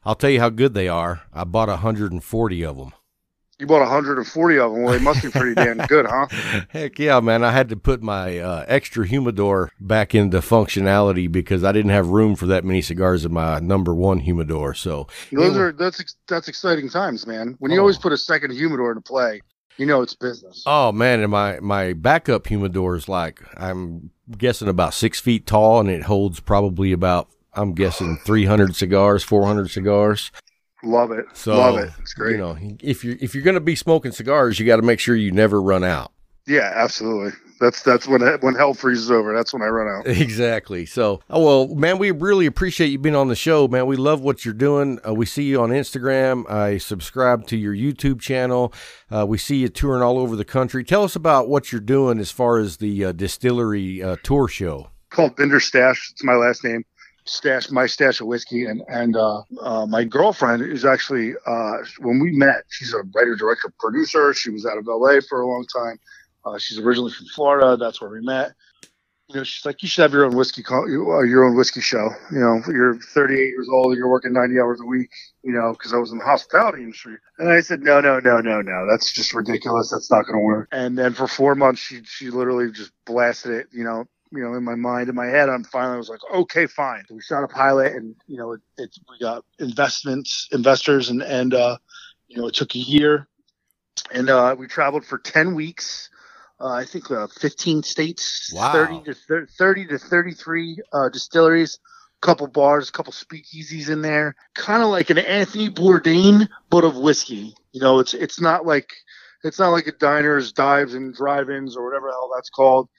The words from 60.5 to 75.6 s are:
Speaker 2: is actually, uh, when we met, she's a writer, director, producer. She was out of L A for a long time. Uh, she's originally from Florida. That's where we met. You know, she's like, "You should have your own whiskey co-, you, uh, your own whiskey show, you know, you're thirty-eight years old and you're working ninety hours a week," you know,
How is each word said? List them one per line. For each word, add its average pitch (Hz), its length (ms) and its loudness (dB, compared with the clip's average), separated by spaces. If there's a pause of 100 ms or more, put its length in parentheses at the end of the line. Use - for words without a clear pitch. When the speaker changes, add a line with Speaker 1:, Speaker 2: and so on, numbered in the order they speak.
Speaker 2:
is 127 240 -4
actually, 131 500 0 (120)
uh, 117 280 -4 (260)
when 123 180 0
we 165 140 2
met, 139 360 2
she's 123 240 -12
a 104 120 -4 (100)
writer, 117 220 2
director, 107 420 -2
producer. 151 560 0
She - 160 -6
was 107 160 -8
out 107 100 -4
of 107 120 -8
L 117 180 0
A 139 140 6
for 135 200 -4
a 127 60 -2
long 123 260 -4
time. 117 280 -8 (440)
Uh, 107 140 -10
she's 110 220 -10
originally 120 320 0
from - 140 -20
Florida. 139 500 2
That's 117 240 -6
where 104 100 -12
we 110 120 -14
met. 131 320 -4 (720)
You 135 80 -14
know, 135 80 -8
she's - 200 -12
like, 143 200 -10
"You 175 40 -8
should 170 140 2
have 147 100 6
your 139 120 6
own 127 100 2
whiskey 123 300 0
co-, 127 220 -2
you, 151 260 -2
uh, 151 100 4
your 127 220 6
own 120 120 4
whiskey 127 240 2
show, 110 280 -2 (240)
you 139 80 -2
know, 117 260 4
you're 120 320 0
thirty-eight 135 520 0
years 127 200 -8
old 127 220 4
and 123 60 -2
you're 123 120 0
working 127 220 0
ninety 127 260 2
hours 120 220 0
a 120 40 -16
week," 123 260 -4 (340)
you 127 80 -4
know, 117 240 0